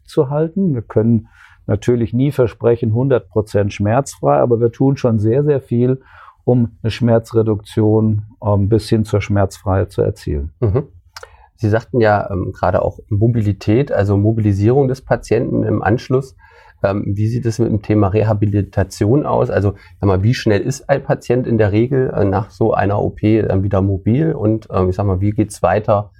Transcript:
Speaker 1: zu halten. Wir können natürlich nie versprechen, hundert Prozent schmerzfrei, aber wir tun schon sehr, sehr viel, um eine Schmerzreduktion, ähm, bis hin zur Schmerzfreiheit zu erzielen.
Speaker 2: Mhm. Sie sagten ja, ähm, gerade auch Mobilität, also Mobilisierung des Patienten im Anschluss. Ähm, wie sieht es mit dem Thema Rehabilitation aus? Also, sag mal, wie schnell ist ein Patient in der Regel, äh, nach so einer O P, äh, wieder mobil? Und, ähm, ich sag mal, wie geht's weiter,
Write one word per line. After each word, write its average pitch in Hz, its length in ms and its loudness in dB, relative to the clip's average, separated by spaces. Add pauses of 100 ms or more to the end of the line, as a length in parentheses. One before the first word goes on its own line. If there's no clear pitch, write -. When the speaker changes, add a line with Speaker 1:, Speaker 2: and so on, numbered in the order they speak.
Speaker 1:
zu 143 260 -2
halten. 160 440 -2
Wir 113 80 -4
können 113 460 0 (380)
natürlich 117 460 0
nie 135 200 0
versprechen, 117 600 0
hundert 127 360 0
Prozent 104 440 -2
schmerzfrei, 139 680 0
aber 123 220 2
wir 117 120 2
tun 135 240 0
schon 117 220 0
sehr, 113 260 2
sehr 143 160 0
viel, 123 400 0 (440)
um 123 280 2 (100)
eine 110 80 0
Schmerzreduktion, 110 1300 0 (200)
ähm, 104 240 2
bis 110 200 0
hin 110 160 2
zur 104 160 0
Schmerzfreiheit 98 720 -2
zu 107 100 -2
erzielen. 87 580 -4
Speaker 2:
Mhm. 123 280 -2 (680)
Sie 110 140 -2
sagten 110 320 0
ja, 104 320 2
ähm, 98 200 -4
gerade 92 300 0
auch - 160 -4 (100)
Mobilität, 110 840 0
also 101 240 0
Mobilisierung 107 720 2
des 131 140 -6
Patienten 117 600 -2
im 107 200 -2
Anschluss. 131 540 -2 (460)
Ähm, 98 240 -2
wie 104 220 -2
sieht 120 180 -4
es 117 140 -4
mit 113 80 2
dem 110 120 -2
Thema 104 280 2
Rehabilitation 104 1160 0
aus? 123 240 0
Also, 98 260 0 (260)
sag 101 80 0
mal, 95 160 2
wie 123 100 2
schnell 101 280 0
ist - 280 -6
ein 139 140 0
Patient 127 420 -2
in 117 120 0
der 104 120 2
Regel, 131 420 0
äh, 104 120 0
nach 98 260 -2
so 110 240 -2
einer 101 260 0
O 98 100 -2
P, 107 280 0
äh, 98 240 0
wieder 98 200 0
mobil? 107 500 0
Und, 110 400 -2
ähm, 92 160 0
ich 92 80 -2
sag 101 100 -2
mal, 92 140 0
wie 101 100 0
geht's 107 320 -4
weiter, 101 580 0